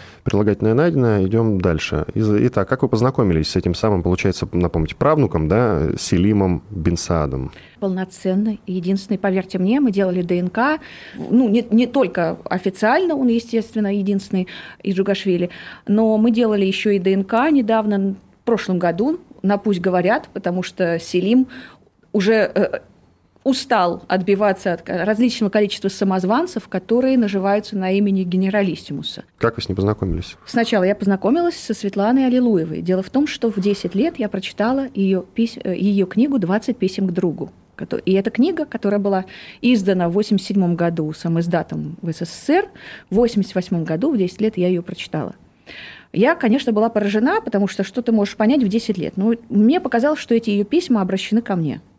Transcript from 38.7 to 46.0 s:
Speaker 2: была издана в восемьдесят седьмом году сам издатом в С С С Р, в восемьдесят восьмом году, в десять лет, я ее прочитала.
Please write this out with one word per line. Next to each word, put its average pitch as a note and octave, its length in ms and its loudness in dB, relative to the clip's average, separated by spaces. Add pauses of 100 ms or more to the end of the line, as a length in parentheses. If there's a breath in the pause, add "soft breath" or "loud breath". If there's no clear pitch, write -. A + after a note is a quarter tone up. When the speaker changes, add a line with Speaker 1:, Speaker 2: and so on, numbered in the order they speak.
Speaker 2:
была G3 240 0 (380 loud breath)
издана F#3+ 480 2
в - 20 -2
восемьдесят G3+ 380 0
седьмом F#3 260 2
году E3 380 -2
сам E3 260 -2
издатом D#3 600 -4
в E3 100 -4
С - 100 -8
С E3 80 -8
С - 200 -8
Р, F#4 160 2 (440 loud breath)
в F#3 60 -2
восемьдесят A3 400 0
восьмом F3 300 -2
году, E3 260 -2
в C4+ 60 0
десять F3+ 240 -2
лет, G#3+ 160 -2
я F3+ 100 0
ее F3+ 160 0
прочитала. - 500 -8 (800 loud breath)